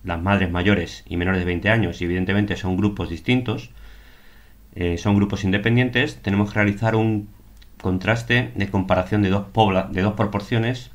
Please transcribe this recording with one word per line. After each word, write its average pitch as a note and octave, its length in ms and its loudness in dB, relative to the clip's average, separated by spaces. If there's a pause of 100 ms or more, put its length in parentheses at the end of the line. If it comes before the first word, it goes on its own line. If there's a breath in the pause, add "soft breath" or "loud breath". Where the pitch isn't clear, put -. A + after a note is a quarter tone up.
las E2+ 160 -4
madres F#2+ 300 2
mayores F2+ 580 0
y E2+ 80 -6
menores F2+ 240 0
de F2+ 60 -2
veinte F2 240 0
años, G#2 300 0
y F2+ 40 -2
evidentemente F#2 520 0
son F#2 200 -2
grupos G2 320 0
distintos, A#2+ 640 -2 (1040 soft breath)
eh, F2 240 -2
son G2+ 180 2
grupos G2 280 0
independientes, A#2+ 760 0
tenemos G2+ 300 0
que - 60 -6
realizar G#2 380 2
un A2 360 0 (500)
contraste A2+ 720 0
de G2 140 -2
comparación F#2 540 0
de G2 80 2
dos G2 160 0
pobla-, F#2+ 440 2
de F#2 120 -2
dos G2+ 100 2
proporciones A2 840 -2